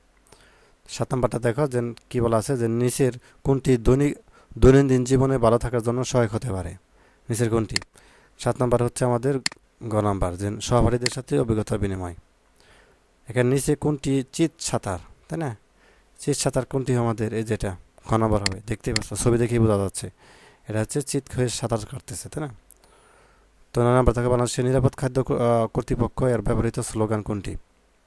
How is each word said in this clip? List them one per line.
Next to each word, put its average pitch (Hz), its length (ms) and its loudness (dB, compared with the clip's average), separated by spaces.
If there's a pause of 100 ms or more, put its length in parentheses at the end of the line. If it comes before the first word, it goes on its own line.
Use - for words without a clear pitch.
(880)
সাত - 240 -6
নাম্বারটা 123 260 -2
দেখো 120 280 0
যে 120 260 -4 (160)
কী 123 120 -2
বলা 113 160 2
আছে, 127 200 -2
যে 117 100 0
নিচের 123 460 0 (300)
কোনটি 131 340 2
দৈনিক, 131 400 2 (400)
দৈনন্দিন 131 460 8
জীবনে 135 340 4
ভালো 117 200 4
থাকার 120 240 -2
জন্য 120 220 0
সহায়ক 120 280 2
হতে 113 200 -4
পারে? 90 240 -6 (540)
নিচের 117 200 0
কোনটি? 113 260 0 (640)
সাত - 200 -2
নাম্বার 120 240 2
হচ্ছে 120 220 -2
আমাদের 123 340 0 (500)
গ 107 100 0
নাম্বার, 95 380 0
যে 101 240 -6
সহপাঠীদের 120 540 2
সাথে 143 240 -2
অভিজ্ঞতার 110 400 -2
বিনিময়। 95 360 -4 (1120)
এখানে 120 200 2
নিচে 139 260 0
কোনটি 135 480 -2 (100)
চিত 165 260 0
সাঁতার, 101 400 -4 (280)
তাই 160 120 -6
না? 139 160 -6 (640)
চিত 143 180 -2
সাঁতার 135 280 -2
কোনটি 131 300 -2
আমাদের? 117 380 0
এই 110 100 -2
যেটা 107 340 -4 (280)
খ - 80 -2
নাম্বার 110 280 2
হবে, 101 260 -4
দেখতেই 117 260 -4
পাচ্ছ, 107 300 -6
ছবি 117 140 4
দেখেই 117 220 0
বোঝা 107 180 4
যাচ্ছে। 98 320 -6 (580)
এটা 107 120 -4
হচ্ছে 110 220 -4
চিত 139 220 -4 (120)
হয়ে 127 140 0
সাঁতার 113 420 -4
কাটতেছে, - 380 -12
তাই 151 180 -10
না? 127 60 -16 (1200)
তো 120 100 2
নয় 120 120 4
নাম্বার 123 200 4
থেকে 120 120 -2
বাংলাদেশের 123 380 0
নিরাপদ 127 300 2
খাদ্য 127 280 -2
ক-, - 80 -4
আহ, 117 360 0
কর্তৃপক্ষ 120 560 -4
এর 120 180 0
ব্যবহৃত 113 380 -2
স্লোগান 110 420 -2
কোনটি? 98 340 -6 (500)